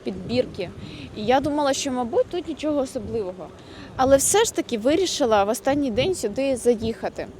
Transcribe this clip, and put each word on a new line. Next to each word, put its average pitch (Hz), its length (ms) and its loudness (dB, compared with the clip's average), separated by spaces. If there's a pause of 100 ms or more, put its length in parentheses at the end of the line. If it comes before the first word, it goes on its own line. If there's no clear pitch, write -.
підбірки. 196 640 -4 (460)
І 214 100 -8
я 247 140 4
думала, 285 340 0
що, 269 180 -4
мабуть, 254 380 0
тут 349 180 -6
нічого 294 320 -2
особливого. 208 680 -6 (480)
Але 269 220 6
все 392 260 4
ж - 100 -2
таки 240 240 -2
вирішила 262 640 4
в 202 60 0
останній 277 420 0
день 294 240 0
сюди 262 420 -2
заїхати. 226 720 -2 (120)